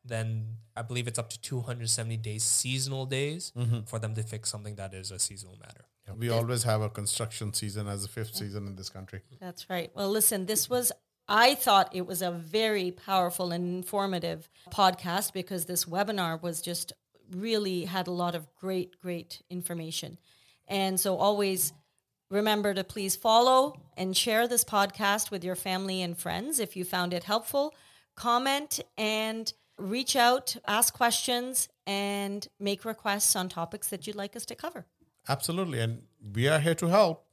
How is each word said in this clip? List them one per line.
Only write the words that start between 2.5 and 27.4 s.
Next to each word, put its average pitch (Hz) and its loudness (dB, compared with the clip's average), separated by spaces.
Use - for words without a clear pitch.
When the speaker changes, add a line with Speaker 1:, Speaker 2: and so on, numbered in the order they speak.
Speaker 1:
days, 143 -4
Speaker 2:
Mm-hmm. 120 0
Speaker 1:
for 113 -6
them 110 -4
to 110 -2
fix 110 -6
something 104 -10
that 98 -10
is 95 -10
a 92 -12
seasonal 95 -6
matter. - -20
Speaker 2:
Yeah, 101 -14
we 113 -4
Speaker 3:
Yeah. 117 2
Speaker 2:
always 117 2
have 107 2
a 107 -2
construction 107 -4
season 104 -4
as 101 -6
a 101 -8
fifth 110 -8
Speaker 3:
Yeah. - -6
Speaker 2:
season 101 -6
in 98 -10
this 95 -12
country. - -14
Speaker 3:
That's 180 -14
right. 175 -4
Well, 196 -2
listen, 208 2
this 214 0
was, 247 0
I 233 8
thought 202 4
it 185 -2
was 180 -4
a 180 0
very 185 0
powerful 180 0
and 175 -2
informative 180 -4
podcast, 185 2
because 180 -4
this 175 -2
webinar 180 -2
was 170 -4
just 175 -6
really 190 0
had 180 -2
a 180 -6
lot 175 0
of 160 -10
great, 185 -4
great 175 -10
information. 165 -8
And 190 0
so 190 2
always 196 2
remember 208 2
to 190 -2
please 190 -2
follow 254 6
and 185 -2
share 226 4
this 233 2
podcast 202 2
with 190 -6
your 180 -2
family 185 -2
and 170 -4
friends 202 -4
if 196 -4
you 185 -4
found 180 -2
it 175 -4
helpful. 277 0